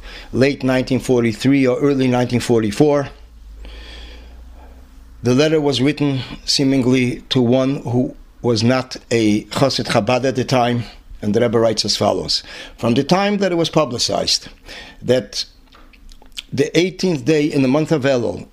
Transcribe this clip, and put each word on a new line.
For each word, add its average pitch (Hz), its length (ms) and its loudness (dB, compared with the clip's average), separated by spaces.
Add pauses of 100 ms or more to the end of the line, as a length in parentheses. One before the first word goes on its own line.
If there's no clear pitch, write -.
(320)
late 131 300 0
nineteen 127 380 0
forty-three 127 640 2
or 123 140 2
early 139 280 2
nineteen 123 320 2
forty-four. 127 680 2 (2000)
The 120 140 0
letter 156 260 2
was 139 220 0
written 143 380 0 (260)
seemingly 131 840 0
to 131 140 2
one 131 400 2
who 127 340 -2 (240)
was 117 220 0
not 127 340 0 (140)
a 107 360 2
Chassid 127 400 -2
Chabad 123 380 0
at 127 120 -2
the 123 80 -2
time, 120 400 0 (360)
and 104 140 -2
the 117 60 2
Rebbe 117 180 2
writes 113 260 2
as 104 120 -2
follows. 98 480 0 (340)
From 117 160 0
the 139 80 4
time 202 360 2
that 190 120 0
it 170 60 0
was 165 120 0
publicized 113 800 -2 (540)
that 123 420 0 (1080)
the 139 260 -2
eighteenth 170 460 0
day 151 200 2
in 143 180 0
the 131 60 2
month 147 220 0
of 151 140 2
Elul 107 480 0